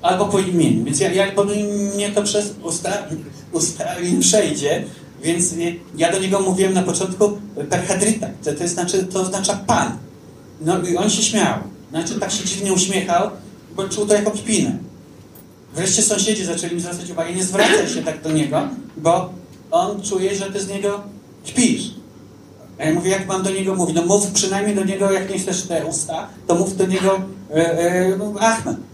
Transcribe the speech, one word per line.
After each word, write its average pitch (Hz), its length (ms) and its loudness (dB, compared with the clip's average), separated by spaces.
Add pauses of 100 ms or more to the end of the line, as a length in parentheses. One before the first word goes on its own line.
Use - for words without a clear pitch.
Albo 180 240 4
po 196 140 2
imieniu. 165 440 4
Więc 143 160 -2
ja, 190 120 2
ja, 190 240 2
bo 202 80 4
mnie 202 720 0
to 202 80 2
przez 208 300 -2 (100)
usta, 170 280 -4 (600)
usta - 340 -2 (140)
nie 175 200 2
przejdzie, 156 640 2 (400)
więc, 175 300 0
e, - 20 -8 (420)
ja 170 140 2
do 190 80 0
niego 190 200 2
mówiłem 190 340 2
na 180 100 4
początku, 196 540 0 (200)
e, 143 60 -6
per 175 240 -2
hadrita, 196 400 0 (160)
to, 151 100 -2
to 175 140 -4
znaczy, 180 360 0
to 185 180 -2
oznacza 190 320 -2 (140)
pan. 147 300 2 (640)
No 175 200 0
i 175 160 -2
on 208 120 2
się - 120 0
śmiał. 180 320 2 (380)
Znaczy, 165 280 -4
tak 185 120 -4
się - 140 -4
dziwnie 190 280 -2
uśmiechał, 185 560 2 (460)
bo 190 140 -4
czuł 208 160 -2
to 208 80 6
jako 208 180 4
kpinę. - 460 0 (1000)
Wreszcie 190 260 0
sąsiedzi 208 440 0
zaczęli 170 300 -4
mi 170 60 -4
zwracać 175 300 -8
uwagę: 170 220 -4
„Nie 185 100 -2
zwracaj 196 440 4
się - 160 -4
tak 156 180 -4
do 160 100 -2
niego, 151 360 2 (300)
bo 170 320 2 (420)
on 190 300 0
czuje, 196 340 0
że 196 160 -4
ty 196 80 -4
z 190 80 -4
niego 202 340 -2 (460)
kpisz”. - 440 2 (880)
A - 40 -4
ja 156 100 2
mówię: 180 160 0
„Jak 190 180 0
mam 190 160 -2
do 185 60 0
niego 190 260 0
mówić?” 165 200 -2
„No 170 100 2
mów 202 260 4
przynajmniej 196 440 0
do 190 80 2
niego, 196 280 2
jak 190 180 0
nie 196 100 -2
chcesz 185 220 -4
te 160 240 -2
usta, - 420 -4 (200)
to 175 80 4
mów 190 220 0
do 190 100 4
niego, 185 340 2 (300)
e, 165 280 2
e, 185 380 2
no, 208 220 -4
Ahmed”. 226 380 0 (160)